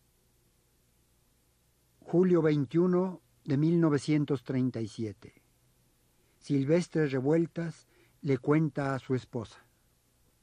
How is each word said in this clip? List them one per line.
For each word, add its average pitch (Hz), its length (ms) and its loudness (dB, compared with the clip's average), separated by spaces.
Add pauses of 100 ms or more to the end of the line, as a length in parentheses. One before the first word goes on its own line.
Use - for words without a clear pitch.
(2000)
Julio 175 420 2
veintiuno 170 800 0 (220)
de 139 120 -2
mil 165 240 2
novecientos 147 640 0
treinta 127 360 -2
y 113 60 -6
siete. - 560 -12 (960)
Silvestre 151 720 0
Revueltas 160 800 -2 (320)
le 135 180 -2
cuenta 147 560 -2
a 127 60 -8
su 131 160 -4
esposa. - 480 -12 (800)